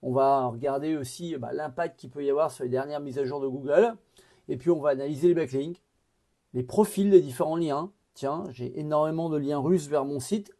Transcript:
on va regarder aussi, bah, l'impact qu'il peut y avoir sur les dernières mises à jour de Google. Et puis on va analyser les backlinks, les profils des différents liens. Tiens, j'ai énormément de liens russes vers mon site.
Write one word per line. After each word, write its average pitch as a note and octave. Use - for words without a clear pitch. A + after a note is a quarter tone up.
on B2+
va C3+
regarder C#3
aussi, D#3+
bah, A#2+
l'impact D3+
qu'il B2+
peut C#3+
y C#3
avoir D3
sur D3
les B2
dernières C#3+
mises C#3+
à C#3
jour C#3
de C3+
Google. C#3+
Et C3+
puis E3
on D#3+
va D3
analyser C#3
les E3+
backlinks, D3+
les B2+
profils G3+
des F#3
différents D3+
liens. E3
Tiens, D3+
j'ai B2
énormément D#3
de D#3
liens D3
russes D3+
vers D3
mon C#3+
site. G3+